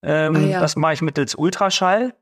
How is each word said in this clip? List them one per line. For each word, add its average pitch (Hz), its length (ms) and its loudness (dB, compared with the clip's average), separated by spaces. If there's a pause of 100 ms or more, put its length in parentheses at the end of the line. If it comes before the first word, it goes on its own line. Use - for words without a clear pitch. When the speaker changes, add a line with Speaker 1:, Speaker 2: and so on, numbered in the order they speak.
Speaker 1:
Ähm, 156 320 0
Speaker 2:
Ah, - 40 4
ja. 175 200 0
Speaker 1:
das 156 160 0
mache 160 160 2
ich 147 100 -4
mittels 147 320 -2
Ultraschall. 190 880 0